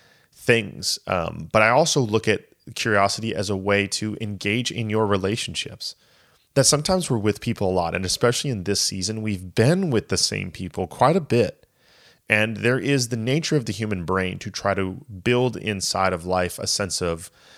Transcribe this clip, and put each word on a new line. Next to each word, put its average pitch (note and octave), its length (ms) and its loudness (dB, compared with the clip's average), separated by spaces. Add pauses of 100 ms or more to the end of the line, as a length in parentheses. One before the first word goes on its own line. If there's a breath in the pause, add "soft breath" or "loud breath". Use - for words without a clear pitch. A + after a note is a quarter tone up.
(340 soft breath)
things. - 760 0
Um, E2 460 -2
but A2 80 6
I A2 80 8
also D3 320 4
look G#2+ 260 0
at G#2 160 2 (320)
curiosity G#2 580 0
as F#2+ 160 -4
a G2+ 60 0
way G2+ 320 2
to G#2+ 320 -6
engage G#2 520 -4
in A2 180 -6
your A2 180 0
relationships. G2 880 -4 (600 soft breath)
That C3+ 100 4
sometimes E3+ 440 2
we're B2 80 2
with G#2 220 0
people G#2 300 -2
a - 20 2
lot, F2 240 0
and F2+ 100 -2
especially A#2+ 440 0
in G2+ 160 -4
this G2+ 160 0
season, G2+ 400 -4
we've F#2 340 -4
been E3+ 340 4
with A#2 200 0
the F#2+ 80 0
same G2 340 -2
people F#2 340 -6
quite C3+ 300 4
a F#3+ 60 2
bit. A#2 440 0 (600 soft breath)
And G#2+ 300 2
there A#2+ 220 2
is C3 280 0
the A#2 100 -4
nature C3 380 0
of B2 120 0
the A2 40 -2
human G#2 320 -4
brain F#2 360 0
to G2 120 -10
try G2 220 0
to F#2+ 320 -4 (180)
build B2 320 2
inside F#2+ 560 0
of F2 140 -2
life F2+ 340 0
a F#2+ 80 -6
sense - 340 -2
of E2+ 280 -4 (280 loud breath)